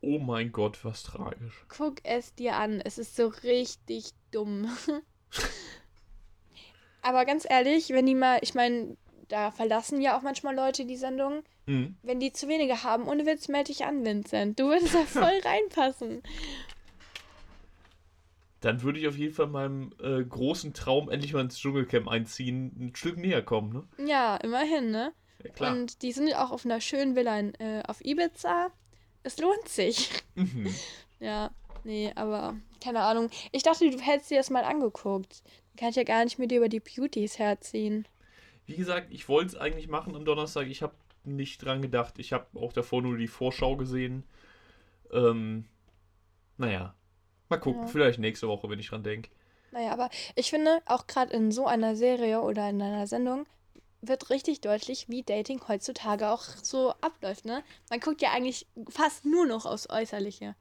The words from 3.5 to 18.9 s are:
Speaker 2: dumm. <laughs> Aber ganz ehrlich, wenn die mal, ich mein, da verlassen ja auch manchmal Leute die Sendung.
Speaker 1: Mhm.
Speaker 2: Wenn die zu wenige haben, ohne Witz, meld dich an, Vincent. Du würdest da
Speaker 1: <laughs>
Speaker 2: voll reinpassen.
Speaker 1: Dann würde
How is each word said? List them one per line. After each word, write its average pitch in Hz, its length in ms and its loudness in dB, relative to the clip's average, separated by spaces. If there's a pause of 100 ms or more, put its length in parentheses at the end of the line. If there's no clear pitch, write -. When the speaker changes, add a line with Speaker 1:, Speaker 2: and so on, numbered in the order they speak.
Speaker 2:
dumm. 208 360 -2 (200)
<laughs> 302 140 -2 (2000)
Aber 254 240 4
ganz 294 240 2
ehrlich, 277 400 6
wenn 262 160 6
die 262 100 6
mal, 254 260 6
ich 240 140 -4
mein, 240 400 2 (320)
da 214 240 0
verlassen 226 500 0
ja 262 160 4
auch 262 40 0
manchmal 269 340 -4
Leute 262 300 0
die 254 100 -6
Sendung. 269 480 -2 (220)
Speaker 1:
Mhm. 139 360 0
Speaker 2:
Wenn 247 200 -2
die 269 100 0
zu - 160 -8
wenige 277 360 2
haben, 240 240 0
ohne 294 180 0
Witz, 311 240 0
meld 285 180 2
dich 285 160 -6
an, 277 220 -2
Vincent. 208 540 0
Du 269 100 4
würdest 339 240 6
da 349 60 8
Speaker 1:
<laughs> 302 60 4
Speaker 2:
voll 349 380 4
reinpassen. 262 800 0 (2500)
Speaker 1:
Dann 117 200 2
würde 143 180 0